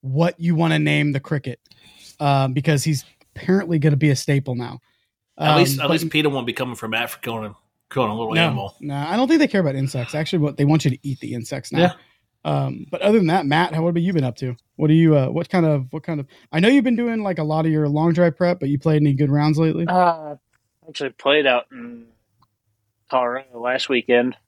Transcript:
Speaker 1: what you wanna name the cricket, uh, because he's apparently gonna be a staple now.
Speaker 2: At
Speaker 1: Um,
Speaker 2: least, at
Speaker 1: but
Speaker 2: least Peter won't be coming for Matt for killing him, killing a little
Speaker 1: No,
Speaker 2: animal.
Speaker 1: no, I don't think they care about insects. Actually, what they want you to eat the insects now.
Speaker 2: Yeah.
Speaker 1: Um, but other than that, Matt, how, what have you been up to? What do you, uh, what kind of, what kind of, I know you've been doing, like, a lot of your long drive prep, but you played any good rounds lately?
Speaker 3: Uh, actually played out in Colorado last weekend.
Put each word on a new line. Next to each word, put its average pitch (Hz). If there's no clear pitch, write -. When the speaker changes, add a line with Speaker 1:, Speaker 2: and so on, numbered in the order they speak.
Speaker 1:
what 143
you 170
wanna 160
name 147
the 139
cricket, 139
uh, 139
because 143
he's 151
apparently 175
gonna 147
be 151
a 135
staple 139
now. 120
Speaker 2:
At 156
Speaker 1:
Um, 151
Speaker 2:
least, 135
at 151
Speaker 1:
but 143
Speaker 2:
least 160
Peter 151
won't 135
be 117
coming 123
for 113
Matt 113
for -
killing 117
him, 101
killing 117
a -
little 113
Speaker 1:
No, -
Speaker 2:
animal. 131
Speaker 1:
no, 143
I 151
don't 247
think 320
they 311
care 196
about 139
insects. 135
Actually, 156
what 147
they 143
want 151
you 135
to 127
eat 139
the 123
insects 123
now. 156
Speaker 2:
Yeah. 175
Speaker 1:
Um, 139
but 180
other 208
than 175
that, 165
Matt, 156
how, 160
what 170
have 170
you 190
been 151
up 120
to? 127
What 156
do 156
you, 160
uh, 131
what 170
kind 180
of, 143
what 156
kind 156
of, 135
I 156
know 190
you've 269
been 240
doing, 233
like, 190
a 156
lot 156
of 160
your 151
long 156
drive 165
prep, 180
but 135
you 143
played 151
any 143
good 135
rounds 147
lately? 165
Speaker 3:
Uh, 170
actually 143
played 139
out 123
in 120
Colorado 127
last 127
weekend. 123